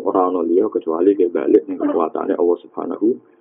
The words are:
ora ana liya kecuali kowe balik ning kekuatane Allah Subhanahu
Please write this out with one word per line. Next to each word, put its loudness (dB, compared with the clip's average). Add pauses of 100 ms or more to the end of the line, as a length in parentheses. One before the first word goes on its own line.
ora 2
ana -2
liya 2
kecuali 0
kowe 2
balik 2
ning -8
kekuatane -2
Allah 2
Subhanahu -6 (340)